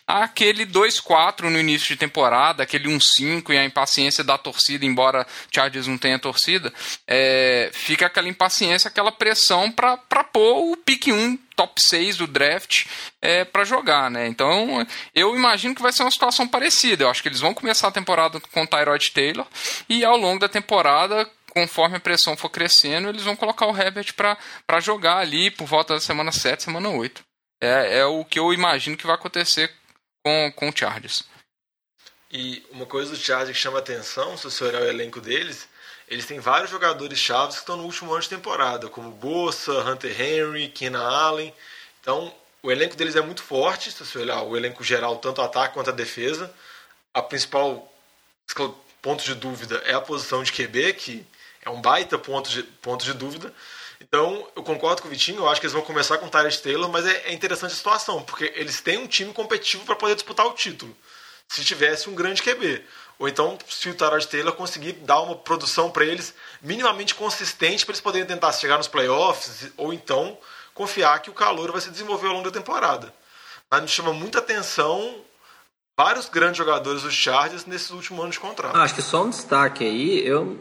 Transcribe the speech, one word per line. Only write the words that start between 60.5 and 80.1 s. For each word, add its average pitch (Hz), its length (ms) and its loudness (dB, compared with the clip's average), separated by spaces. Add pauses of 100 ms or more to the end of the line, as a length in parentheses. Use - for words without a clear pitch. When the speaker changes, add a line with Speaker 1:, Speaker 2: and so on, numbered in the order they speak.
Speaker 2:
título, 123 420 -8 (540)
se 143 160 -6
tivesse 151 420 0
um 196 60 -10
grande 185 300 -4
Q 240 100 2
B. 147 300 -4 (340)
Ou 139 120 -4
então, 165 280 -2 (100)
se - 220 -8
o 170 60 -8
Tyrod 156 320 2
Taylor 151 260 -2
conseguir 170 380 -10
dar 151 300 2
uma 170 140 -6
produção 165 540 -2
pra 160 140 2
eles 175 320 -4 (260)
minimamente 202 540 -2
consistente 202 720 -2
pra 208 80 -6
eles - 80 -8
poderem 185 260 -2
tentar 170 240 0
chegar 147 260 2
nos 147 120 -4
playoffs, 135 880 0
ou 156 160 -6
então 165 440 -2 (360)
confiar 175 480 2
que - 80 -16
o 196 40 -18
calor 170 380 0
vai 180 80 -4
se 180 100 -8
desenvolver 190 380 -4
ao 190 60 0
longo 185 180 -6
da 196 80 -8
temporada. 143 540 -2 (580)
Mas 143 100 4
me 156 60 -6
chama 165 260 0
muita 190 260 -4
atenção 208 760 -2 (800)
vários 220 300 2
grandes 170 300 2
jogadores 143 460 0
do 143 80 -6
Chargers 151 540 2
nesse 180 280 -10
último 180 280 -10
ano 175 100 -6
de - 80 -8
contrato. 156 360 -6
Speaker 3:
Ah, 165 80 6
acho 139 120 0
que 143 60 -4
só - 220 2
um 226 60 0
destaque 139 540 0
aí, 127 420 0